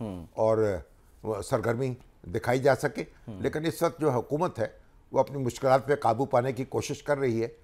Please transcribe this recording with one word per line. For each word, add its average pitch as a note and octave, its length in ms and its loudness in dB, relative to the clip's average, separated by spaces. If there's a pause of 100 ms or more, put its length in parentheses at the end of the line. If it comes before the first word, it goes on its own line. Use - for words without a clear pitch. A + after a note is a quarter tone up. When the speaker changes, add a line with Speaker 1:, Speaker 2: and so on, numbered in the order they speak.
Speaker 1:
हम्म। F#2 260 -8 (100)
Speaker 2:
और A2 460 2 (420)
वो G#2 180 -4
सरगर्मी A#2+ 540 -2 (320)
दिखाई A#2+ 320 -2
जा C3 140 6
सके। - 260 -2
Speaker 1:
हम्म। - 420 -12
Speaker 2:
लेकिन D3+ 240 -2
इस D#3+ 160 -2
वक्त - 180 0
जो D3+ 100 2
हुकूमत D3 480 -2
है A2 180 -4 (360)
वो B2+ 80 4
अपनी C3+ 180 0
मुश्किलात C3 500 2
पे C#3+ 80 4
काबू B2+ 280 2
पाने C3 280 2
की B2+ 120 -6
कोशिश A#2 380 -6
कर C#3+ 160 -2
रही A#2+ 220 0
है A#2+ 240 -6